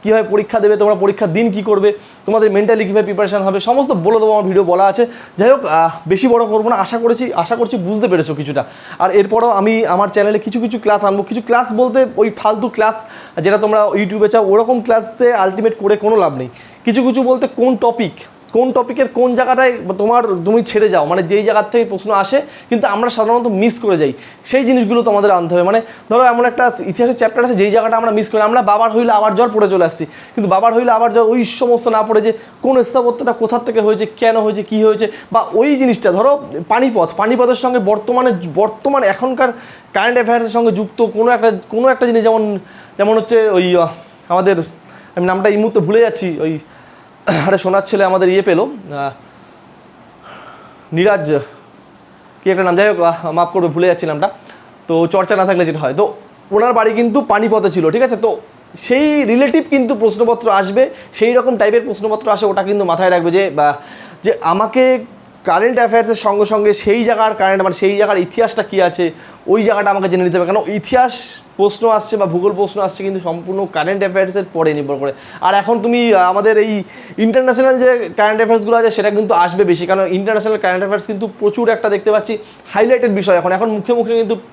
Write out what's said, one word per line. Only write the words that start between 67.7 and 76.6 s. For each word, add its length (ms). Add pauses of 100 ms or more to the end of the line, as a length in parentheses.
সেই 240
জায়গার 200
ইতিহাসটা 460
কী 180
আছে, 300 (360)
ওই 160
জায়গাটা 260
আমাকে 200
জেনে 140
নিতে 140
হবে। 160
কারণ 180
ইতিহাস 420 (440)
প্রশ্ন 320
আসছে 280
বা 80
ভূগোল 260
প্রশ্ন 300
আসছে 220
কিন্তু 160
সম্পূর্ণ 540
কারেন্ট 260
অ্যাফেয়ার্সের 440 (100)
পরে 200
নির্ভর 220
করে। 180 (280)
আর 120
এখন 260
তুমি, 340
আহ, 80
আমাদের 360
এই 260 (340)